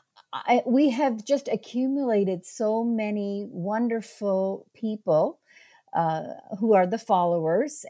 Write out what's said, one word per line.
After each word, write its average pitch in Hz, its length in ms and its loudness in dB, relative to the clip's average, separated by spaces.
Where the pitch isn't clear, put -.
I, 226 320 2
we 262 260 4
have 226 340 0
just 277 240 -2
accumulated 226 1000 -2
so 226 380 -2
many 208 640 -4
wonderful 202 1300 -2
people, 214 680 0
uh, 160 420 -2
who 220 140 4
are 185 120 6
the 208 120 -4
followers, 175 920 0